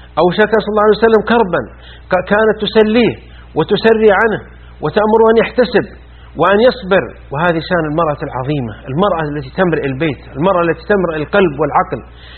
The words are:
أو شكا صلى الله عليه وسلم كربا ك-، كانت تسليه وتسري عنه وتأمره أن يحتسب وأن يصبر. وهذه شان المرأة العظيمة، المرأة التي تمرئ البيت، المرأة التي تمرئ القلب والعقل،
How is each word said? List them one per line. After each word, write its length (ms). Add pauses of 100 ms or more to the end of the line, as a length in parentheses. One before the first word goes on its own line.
(160)
أو 140
شكا 300
صلى 120
الله 140
عليه 140
وسلم 240
كربا 380 (460)
ك-، 200
كانت 300
تسليه 560 (400)
وتسري 580
عنه 280 (400)
وتأمره 480
أن 80
يحتسب 500 (500)
وأن 240
يصبر. 440 (240)
وهذه 340
شان 220
المرأة 380
العظيمة، 500 (160)
المرأة 360
التي 320
تمرئ 300
البيت، 340 (120)
المرأة 300
التي 300
تمرئ 240
القلب 420
والعقل، 420 (380)